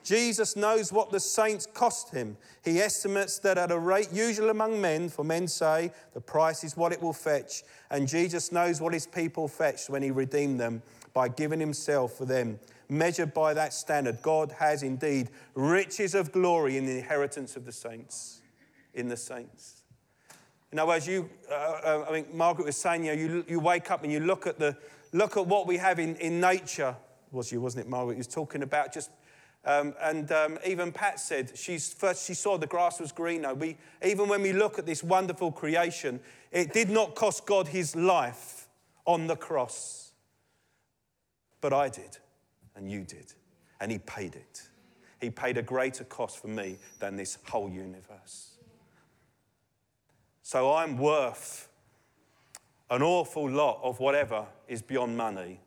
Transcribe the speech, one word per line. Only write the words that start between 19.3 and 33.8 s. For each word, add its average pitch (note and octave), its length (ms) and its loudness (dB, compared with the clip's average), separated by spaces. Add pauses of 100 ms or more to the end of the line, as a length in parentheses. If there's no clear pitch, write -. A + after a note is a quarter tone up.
In D3+ 60 -4
other D#3 120 4
words, D#3+ 180 2
you, F#3 200 -2 (220)
uh, C#3+ 40 0
uh, D#3 540 0
I D#3+ 40 -2
mean, D#3+ 200 -2
Margaret E3 320 2
was D3 120 -2
saying, E3+ 280 0
you D3+ 120 0
know, D3+ 40 -2
you, D#3+ 280 -2
you E3+ 100 0
wake E3+ 320 2
up E3 140 0
and D3 80 -2
you D3+ 80 0
look F#3 260 0
at D#3 140 -4
the, D3 160 2 (360)
look G3+ 240 2
at G3 80 4
what F#3 220 2
we F3+ 120 2
have F3+ 200 4
in, E3 200 -2
in E3+ 220 0
nature. E3+ 540 2 (380)
Was B2 180 -6
you, A#2+ 100 -2
wasn't A#2+ 260 -4
it, B2 40 -12
Margaret? B2+ 220 -2
You A2+ 60 -4
was B2+ 100 -8
talking D3 340 -6
about C#3 300 0
just, D#3 180 -10 (540)
um, D3 360 2
and, D#3 300 -2
um, D#3 340 2
even F3 280 -2
Pat G3+ 260 -2
said C3+ 400 -4
she's E3+ 340 -6
first, F#3 320 0
she F#3 100 -6
saw G3+ 220 0
the D#3+ 120 -2
grass F3 320 2
was D#3 100 -6
greener. E3 420 -2
We, D#3 260 -6 (260)